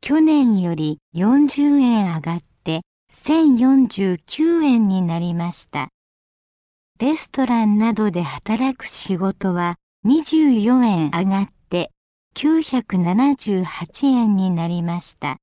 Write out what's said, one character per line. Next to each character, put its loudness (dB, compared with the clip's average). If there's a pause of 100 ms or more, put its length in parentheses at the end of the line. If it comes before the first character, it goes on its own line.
去 0
年 4
よ -2
り -4 (140)
四 2
十 2
円 2
上 -4
が -6
っ -6 (240)
て -4 (260)
千 2
四 4
十 -2
九 0
円 2
に 0
な -2
り -4
ま -4
し -16
た。 -8 (1080)
レ 0
ス -10
ト -2
ラ 0
ン 2
な 0
ど -2
で -4
働 -4
く -14
仕 -4
事 -4
は -4 (260)
二 2
十 2
四 2
円 0
上 -2
が 0
っ -6 (220)
て -4 (440)
九 2
百 -2
七 2
十 -2
八 -6
円 2
に 0
な -2
り -4
ま -4
し -14
た。 -8